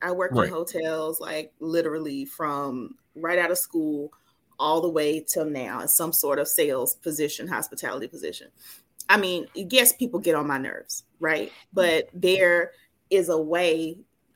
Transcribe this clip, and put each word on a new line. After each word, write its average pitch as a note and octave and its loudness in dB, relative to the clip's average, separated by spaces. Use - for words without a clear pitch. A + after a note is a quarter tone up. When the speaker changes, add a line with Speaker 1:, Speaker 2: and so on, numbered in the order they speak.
Speaker 1:
I F3+ -4
worked F3+ -2
Speaker 2:
Right. A#2 4
Speaker 1:
in F3+ -6
hotels, D#3+ -4
like, D#3 -8
literally D#3 -2
from C#3+ -6
right E3+ 0
out E3+ 2
of F3+ 0
school D3+ -2
all D#3 2
the F3 2
way D#3 0
till D#3+ -2
now C3 -6
in - -4
some D#3+ 2
sort C#3+ 0
of C#3+ 0
sales C#3 0
position, D3+ -4
hospitality C3 -6
position. - -12
I G#3 6
mean, F#3 -2
yes, A#3 4
people - -2
get E3 4
on D3 0
my C#3 -2
nerves, - -10
right? D#3+ 0
But E3+ 4
there F3 4
is F3+ 4
a D#3+ 2
way, E3 0